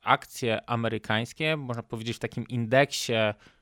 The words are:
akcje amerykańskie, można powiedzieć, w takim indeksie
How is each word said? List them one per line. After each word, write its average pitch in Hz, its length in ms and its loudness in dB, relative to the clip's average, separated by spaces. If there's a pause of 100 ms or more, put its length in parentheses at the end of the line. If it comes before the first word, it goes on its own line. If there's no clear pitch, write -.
akcje - 680 0
amerykańskie, 117 840 -2
można 123 260 -6
powiedzieć, 113 340 -6
w - 20 -14
takim 113 300 -6
indeksie 123 640 2 (500)